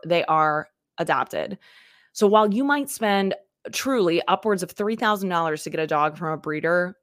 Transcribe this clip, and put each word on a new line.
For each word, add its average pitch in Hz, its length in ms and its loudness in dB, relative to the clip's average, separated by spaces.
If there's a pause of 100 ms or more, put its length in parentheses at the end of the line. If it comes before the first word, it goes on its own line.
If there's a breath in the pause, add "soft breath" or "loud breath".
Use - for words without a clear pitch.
they 170 200 2
are 156 420 2 (300)
adopted. 156 600 -2 (540 soft breath)
So 208 160 2
while 214 240 4
you 226 100 0
might 285 260 0
spend 196 460 0 (380)
truly 185 560 0
upwards 190 340 0
of 165 80 -8
three 208 240 -4
thousand 214 360 -2
dollars 165 340 -2
to 165 60 -10
get 160 100 -4
a 160 60 -2
dog 151 300 0
from 160 120 -6
a 156 80 -4
breeder 160 680 -2